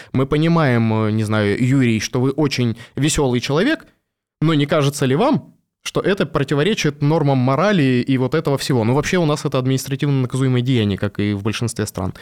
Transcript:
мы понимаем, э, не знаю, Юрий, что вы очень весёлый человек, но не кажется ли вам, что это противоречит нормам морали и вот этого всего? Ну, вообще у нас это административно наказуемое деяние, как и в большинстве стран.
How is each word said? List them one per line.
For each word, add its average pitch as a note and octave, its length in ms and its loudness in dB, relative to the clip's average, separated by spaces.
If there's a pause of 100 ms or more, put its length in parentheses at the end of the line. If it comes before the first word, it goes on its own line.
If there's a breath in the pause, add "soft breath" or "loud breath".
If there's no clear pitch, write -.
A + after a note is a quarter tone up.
(140 loud breath)
мы C3 120 0
понимаем, D3 680 2
э, A2 180 0
не A2 120 0
знаю, G#2 400 0
Юрий, B2 360 2
что B2+ 220 -4
вы C3+ 100 0
очень B2+ 460 -2 (180 loud breath)
весёлый C3+ 460 0
человек, G#3+ 440 -2 (560)
но D#3 140 2
не C#3+ 100 2
кажется C#3+ 400 0
ли B2+ 100 2
вам, A#3 380 0 (300)
что - 180 -6
это F#3+ 240 -2
противоречит D3 760 -2
нормам C#3+ 360 2
морали C3+ 680 2
и C3 100 2
вот B2+ 180 0
этого D#3 220 0
всего? B2 260 0
Ну, A#2+ 100 2
вообще D3+ 240 0
у E3+ 80 2
нас D3 200 -2
это C#3 120 -2
административно C3+ 640 -2
наказуемое B2+ 400 0
деяние, A2 360 0
как G2+ 220 -4
и G#2 140 0
в G2 100 -4
большинстве A2 420 -4
стран. F#2 360 -6